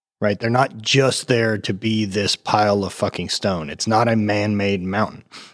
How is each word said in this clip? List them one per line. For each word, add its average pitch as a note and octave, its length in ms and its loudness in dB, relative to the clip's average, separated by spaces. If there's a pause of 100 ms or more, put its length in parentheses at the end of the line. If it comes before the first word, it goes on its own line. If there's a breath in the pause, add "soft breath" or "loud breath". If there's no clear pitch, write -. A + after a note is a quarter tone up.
(180)
right? G#2 180 0
They're A2+ 120 -2
not B2 300 2
just C3 500 0
there A2+ 300 2
to G2+ 140 -4
be A2 300 0
this G2 320 -2
pile G#2 480 2
of F#2 80 -6
fucking - 380 -4
stone. F2 400 -4
It's - 180 -8
not A2+ 220 2
a A2+ 80 2
man-made G#2 640 0
mountain. F#2+ 420 -2 (300 loud breath)